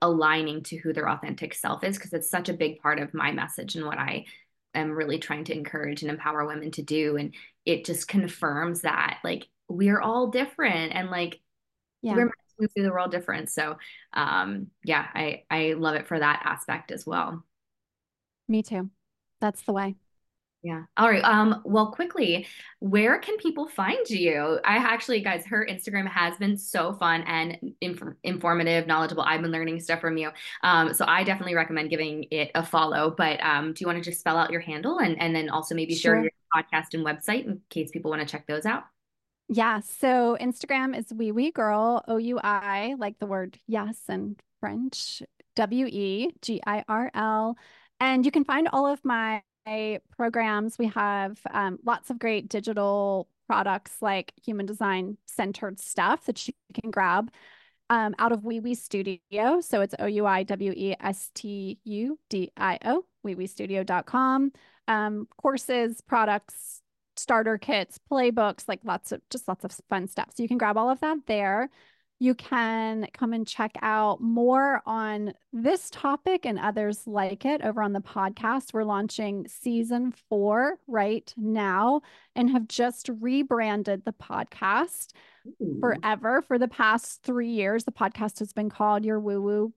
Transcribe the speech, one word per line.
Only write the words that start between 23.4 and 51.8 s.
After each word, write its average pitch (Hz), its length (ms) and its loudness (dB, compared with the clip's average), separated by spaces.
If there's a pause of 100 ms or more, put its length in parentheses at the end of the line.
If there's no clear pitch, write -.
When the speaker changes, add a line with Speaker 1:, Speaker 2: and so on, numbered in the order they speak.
Speaker 1:
find 302 400 -2
you? 160 560 2
I 202 120 6
actually, 233 460 2
guys, 190 260 -2
her 214 200 0
Instagram 190 400 -4
has 175 300 0
been 202 180 2
so 190 380 -2
fun 165 300 2
and 165 580 -4
inf-, 175 220 -6 (200)
informative, 170 640 2
knowledgeable. 160 380 2
I've 160 180 2
been 165 100 -2
learning 165 280 -2
stuff 165 220 -2
from 160 160 0
you. 156 120 -2 (320)
Um, 170 320 6
so - 140 0
I 180 160 4
definitely 190 320 0
recommend 160 340 0
giving 156 400 -4
it 151 240 0
a 165 100 2
follow, 160 460 2
but, 160 340 2
um, 151 300 2
do - 80 -10
you 180 60 -4
wanna 170 140 0
just 165 180 -6
spell 165 180 2
out 165 140 4
your 170 100 -2
handle 165 380 -4
and, 170 200 2
and 165 160 0
then 156 140 -2
also 156 240 -2
maybe 165 220 -2
share 165 220 4
Speaker 2:
Sure. 160 60 2
Speaker 1:
your 160 80 0 (240)
podcast 160 380 0
and 165 100 -2
website 156 420 -2
in 208 240 -6
case 160 200 -4
people 165 220 -6
wanna 151 160 -2
check - 180 -10
those 156 220 -4
out? 240 160 -2 (640)
Speaker 2:
Yeah. 220 320 2
So 247 600 4
Instagram 262 560 -2
is 226 160 -6
Wee 220 200 -2
Wee 240 180 2
Girl, 220 580 2
O 226 100 2
U 233 260 0
I, 202 560 0
like 214 180 -6
the 220 80 -6
word 190 400 -4
yes 214 340 -4 (100)
in 202 280 -4 (220)
French, 220 640 -6 (320)
W 233 320 2
E 202 560 -2
G 226 240 -4
I 208 200 -2
R 226 280 0
L. 220 420 0 (420)
And 262 260 4
you 285 60 4
can 294 140 4
find 302 260 2
all 277 140 4
of 285 180 0
my 220 380 0 (760)
programs. 226 640 0
We 233 80 2
have, 202 520 0 (120)
um, 196 340 -2